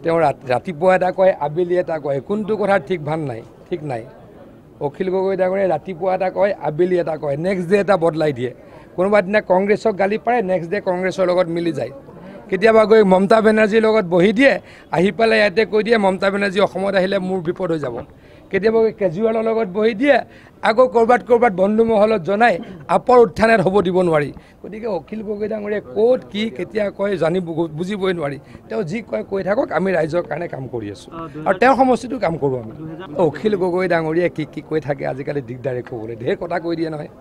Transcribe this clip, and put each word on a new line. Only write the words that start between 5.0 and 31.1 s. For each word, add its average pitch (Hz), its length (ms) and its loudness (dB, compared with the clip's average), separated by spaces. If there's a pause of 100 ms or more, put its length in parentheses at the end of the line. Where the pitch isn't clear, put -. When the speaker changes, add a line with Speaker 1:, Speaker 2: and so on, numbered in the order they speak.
Speaker 1:
গগৈ 190 260 0
ডাঙৰীয়াই 190 320 0
ৰাতিপুৱা 175 460 -2
এটা 190 160 -2
কয়, 185 220 0 (100)
আবেলি 165 340 0
এটা 165 200 -2
কয়, 139 200 -4
Next 180 320 -2
day 202 100 4
এটা 190 180 2
বদলাই 160 360 0
দিয়ে। 120 180 -4 (460)
কোনোবা 202 240 2
দিনা 202 200 0
কংগ্ৰেছক 202 580 2
গালি 202 200 0
পাৰে, 240 240 0
next 185 280 -2
day 208 100 -2
কংগ্ৰেছৰ 185 460 -2
লগত 180 220 2
মিলি 170 240 -2
যায়। 131 200 -6 (560)
কেতিয়াবা 220 360 4
গৈ 214 180 6
মমতা 190 380 4
বেনাৰ্জীৰ 220 420 4
লগত 220 220 2
বহি 175 280 4
দিয়ে, 254 200 6 (380)
আহি 175 220 2
পেলাই 220 260 2
ইয়াতে 208 260 2
কৈ 214 180 0
দিয়ে, 226 140 2
মমতা 196 340 2
বেনাৰ্জী 202 300 -2
অসমত 190 340 0
আহিলে 196 240 0
মোৰ 185 220 -4
বিপদ 175 300 -4
হৈ 165 80 0
যাব। 127 180 -6 (540)
কেতিয়াবা 220 320 0
গৈ 220 160 2
কেজৰিৱালৰ 220 460 0
লগত 226 240 -2
বহি 214 260 0
দিয়ে, 262 220 2 (460)
আকৌ 220 260 4
ক'ৰবাত 233 400 4
ক'ৰবাত 233 240 4
বন্ধু 202 320 2
মহলত 214 380 2
জনাই, 202 320 2 (340)
আপৰ 196 300 4
উত্থান 226 320 4
ইয়াত 190 100 6
হ'ব 185 200 2
দিব 180 220 0
নোৱাৰি। 151 280 0 (320)
গতিকে 214 240 -12
অখিল 208 360 -8
গগৈ 208 260 -6
ডাঙৰীয়াই 208 340 -6 (120)
ক'ত 247 260 4 (120)
কি 208 180 -2
কেতিয়া 202 400 -4
কয়, 202 260 -2
জানিব, 165 300 0 (240)
বুজিবই 185 420 -4
নোৱাৰি। 143 260 -4 (300)
তেওঁ 226 140 -4
যি 175 200 -4
কয় 214 280 -6
কৈ 196 120 -4
থাকক, 214 300 -2
আমি 180 200 0
ৰাইজৰ 165 300 0
কাৰণে 165 260 -8
কাম 135 180 -8
কৰি 117 240 -8
আছো। - 200 -14